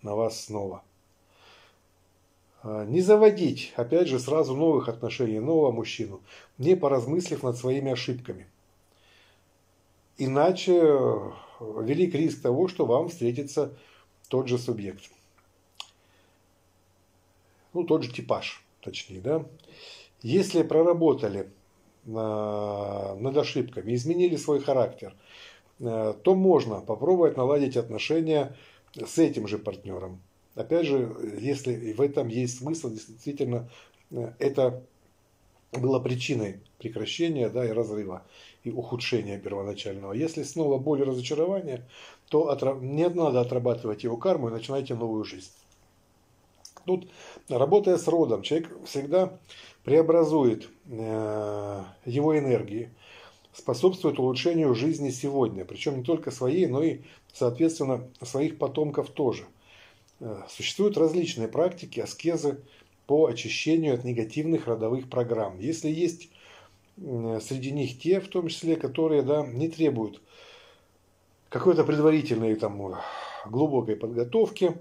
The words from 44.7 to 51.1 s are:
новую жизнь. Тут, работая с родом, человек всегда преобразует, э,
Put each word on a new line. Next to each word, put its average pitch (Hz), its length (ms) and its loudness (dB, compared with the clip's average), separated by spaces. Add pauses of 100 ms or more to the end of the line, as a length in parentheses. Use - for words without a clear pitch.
новую 113 280 -4
жизнь. - 280 -14 (1300)
Тут, 185 220 -2 (400)
работая 180 500 4
с - 100 -2
родом, 147 340 2
человек 160 340 -2 (100)
всегда 170 540 0 (440)
преобразует, 156 840 4 (200)
э, 107 960 -4 (220)